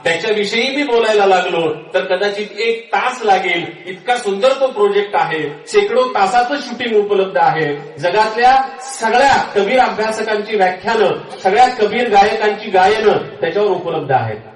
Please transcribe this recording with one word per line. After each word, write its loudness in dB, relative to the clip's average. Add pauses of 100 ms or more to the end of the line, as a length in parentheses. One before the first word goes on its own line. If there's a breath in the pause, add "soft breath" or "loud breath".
त्याच्याविषयी -2
मी -2
बोलायला 2
लागलो 2 (200)
तर 2
कदाचित -2 (140)
एक -4
तास -2
लागेल, 2 (200)
इतका -4
सुंदर 0 (100)
तो 2
प्रोजेक्ट 0
आहे. -2 (180)
शेकडो 2
तासाचं 0
शूटिंग -2
उपलब्ध 0
आहे. -2
जगातल्या 2 (180)
सगळ्या 2 (180)
कबीर 2
अभ्यासकांची -2
व्याख्यानं, 0
सगळ्या 6
कबीर 0
गायकांची 2
गायनं 4 (280)
त्याच्यावर 0
उपलब्ध -4
आहेत. -2 (180)